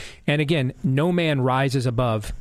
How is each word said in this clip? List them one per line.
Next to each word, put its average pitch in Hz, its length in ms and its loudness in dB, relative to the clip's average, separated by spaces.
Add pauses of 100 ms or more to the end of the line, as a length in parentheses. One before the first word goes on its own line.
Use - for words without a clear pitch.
(260)
And 147 160 2
again, 143 320 0 (100)
no 143 280 2
man 160 300 2
rises 131 440 0
above 117 560 -2